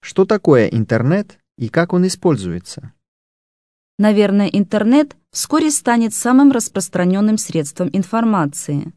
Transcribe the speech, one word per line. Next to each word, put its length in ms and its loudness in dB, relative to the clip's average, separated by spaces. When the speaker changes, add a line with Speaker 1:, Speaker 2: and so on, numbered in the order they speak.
Speaker 1:
Что 260 0
такое 420 4
интернет 720 -2
и 100 -6
как 240 -2
он 140 2
используется? 880 -4
Speaker 2:
Наверное, 480 2
интернет 720 0
вскоре 400 -2
станет 420 -2
самым 380 4
распространенным 840 -2
средством 560 -6
информации. 1040 -2